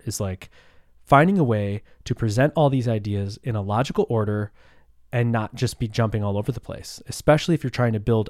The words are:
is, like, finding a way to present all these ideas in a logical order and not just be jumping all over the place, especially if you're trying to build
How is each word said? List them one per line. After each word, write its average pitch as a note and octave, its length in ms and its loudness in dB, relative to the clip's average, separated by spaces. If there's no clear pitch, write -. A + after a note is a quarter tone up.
is, - 160 -8
like, F#2 300 -6
finding E3+ 340 6
a D#3+ 40 4
way G#2 400 -2
to - 100 -4
present A#2 440 2
all D3 120 4
these B2+ 200 0
ideas G2+ 540 -4
in A#2 120 -4
a G#2+ 60 -2
logical A2 480 -2
order G#2 420 -2
and A#2+ 160 0
not A2 240 -2
just A#2 240 -4
be A#2+ 80 -4
jumping G#2+ 380 -2
all G2+ 120 -2
over G#2+ 140 -4
the A2+ 80 -4
place, - 480 -14
especially - 480 2
if - 80 -2
you're B2+ 80 -4
trying A#2+ 220 0
to A2 80 0
build A2 280 2